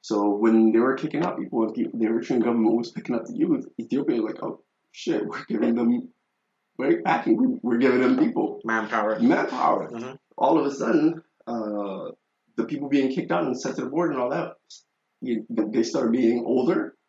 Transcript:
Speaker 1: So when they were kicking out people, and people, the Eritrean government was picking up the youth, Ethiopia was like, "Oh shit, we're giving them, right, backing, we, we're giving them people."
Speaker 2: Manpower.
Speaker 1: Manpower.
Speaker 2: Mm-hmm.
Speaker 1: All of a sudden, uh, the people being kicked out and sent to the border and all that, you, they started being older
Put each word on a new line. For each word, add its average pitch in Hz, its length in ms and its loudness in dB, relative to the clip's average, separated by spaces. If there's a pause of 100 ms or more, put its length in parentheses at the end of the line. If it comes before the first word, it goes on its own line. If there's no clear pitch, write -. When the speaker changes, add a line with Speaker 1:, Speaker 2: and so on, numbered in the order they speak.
Speaker 1:
So 104 300 0
when 110 420 6
they 113 60 6
were 131 160 4
kicking - 280 -4
out - 160 -4
people, - 260 -2
and - 100 -6
people, - 240 -4
the 113 80 2
Eritrean 113 360 0
government 113 340 2
was 120 140 -2
picking - 240 -6
up 113 120 -4
the - 80 -12
youth, 156 320 0 (120)
Ethiopia 120 440 -2
was 107 100 -4
like, - 100 -10
"Oh - 180 -8 (320)
shit, 110 340 -4
we're - 180 -10
giving 117 300 0
them, 120 340 0 (720)
right, 175 260 0
backing, 160 320 2
we, 131 100 2 (160)
we're 117 160 0
giving 127 220 4
them 127 180 4
people." - 460 0
Speaker 2:
Manpower. 110 560 -2
Speaker 1:
Manpower. - 680 2
Speaker 2:
Mm-hmm. 120 240 -10 (240)
Speaker 1:
All 139 200 4
of 135 80 2
a 139 80 0
sudden, 151 480 2 (240)
uh, 104 680 -6 (440)
the 113 100 -2
people 139 220 -6
being 131 260 2
kicked 170 160 -4
out 170 140 0
and 127 160 -4
sent - 160 -6
to 135 60 -6
the 127 80 -6
border 160 220 0
and 131 80 -4
all 123 100 -2
that, 120 240 -6 (680)
you, 117 300 -4
they 110 320 0
started 117 300 0
being 120 340 2
older 151 500 0 (120)